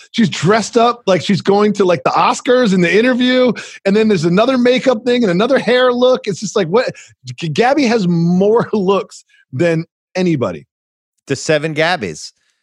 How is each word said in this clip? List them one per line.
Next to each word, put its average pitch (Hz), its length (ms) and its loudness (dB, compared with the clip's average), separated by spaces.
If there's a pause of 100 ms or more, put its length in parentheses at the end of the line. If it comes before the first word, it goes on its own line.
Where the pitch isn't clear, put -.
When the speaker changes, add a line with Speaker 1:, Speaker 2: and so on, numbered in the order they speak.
(120)
Speaker 1:
she's 208 180 0
dressed 202 480 -2
up 233 280 0
like 185 160 2
she's 196 200 -2
going 208 320 2
to, 196 120 0
like, 175 180 0
the 156 60 0
Oscars 226 640 0
in 185 80 2
the 170 160 2
interview, 254 540 2 (340)
and 196 100 0
then 220 120 2
there's 180 180 0
another 220 320 2
makeup 247 480 0
thing 247 180 0
and 202 80 2
another 240 280 0
hair 247 340 2
look. 247 320 0
It's 196 140 -6
just - 160 -8
like, 196 140 0
what? 208 260 -2 (300)
G-, 127 240 -10
Gabby 254 340 0
has 220 240 0
more 180 640 0
<laughs> - 40 -4
looks 190 500 -2 (300)
than 165 320 -2 (300)
anybody. 120 500 -2 (600)
Speaker 2:
The 139 80 -4
seven 156 400 -4
Gabbies. 151 560 -4 (320)